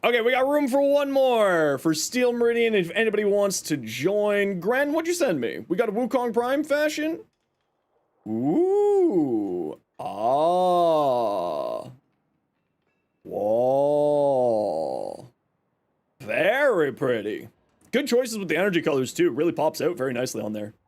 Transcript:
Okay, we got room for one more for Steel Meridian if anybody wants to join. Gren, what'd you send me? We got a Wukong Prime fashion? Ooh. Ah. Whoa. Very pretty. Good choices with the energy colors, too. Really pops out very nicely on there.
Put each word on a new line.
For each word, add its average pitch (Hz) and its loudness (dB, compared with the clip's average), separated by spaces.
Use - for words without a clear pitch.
Okay, 240 2
we 226 2
got 254 2
room 294 2
for 254 2
one 285 2
more 208 2
for 160 0
Steel 247 0
Meridian 233 2
if 175 2
anybody 214 -2
wants 202 0
to 151 -4
join. 196 -2
Gren, 254 0
what'd 320 -2
you 349 -2
send 240 0
me? 92 -6
We - -2
got 226 0
a - -4
Wukong 240 -2
Prime 254 0
fashion? 302 -2
Ooh. 151 0
Ah. 123 0
Whoa. 120 0
Very 165 0
pretty. 110 -4
Good 277 0
choices 233 0
with 196 -6
the 151 0
energy 175 2
colors, 135 0
too. 170 2
Really 151 0
pops 151 -2
out 156 -2
very 127 -4
nicely 120 -4
on 107 -6
there. 107 -10